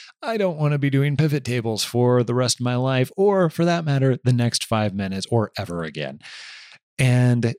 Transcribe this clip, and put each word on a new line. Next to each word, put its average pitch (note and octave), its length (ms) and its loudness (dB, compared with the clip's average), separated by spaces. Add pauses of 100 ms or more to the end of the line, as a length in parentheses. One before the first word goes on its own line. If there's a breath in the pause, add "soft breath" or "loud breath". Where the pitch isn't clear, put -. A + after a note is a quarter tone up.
(220 loud breath)
I A3+ 160 -4
don't F#3 180 -2
want D3 160 0
to C#3+ 60 0
be C#3 100 0
doing C#3 280 0
pivot D3+ 280 0
tables A2+ 400 -4
for B2 380 2
the A#2+ 120 -2
rest B2 260 -2
of B2 40 -2
my B2 120 -2
life, B2+ 380 0
or F#3+ 360 2
for E3+ 160 0
that E3+ 180 0
matter, C3+ 400 2
the B2+ 80 4
next A#2+ 320 0
five G#2+ 300 -2
minutes F#2+ 360 -6
or A2 280 0
ever F2 240 -6
again." D2 380 -8 (800 loud breath)
And B2 600 2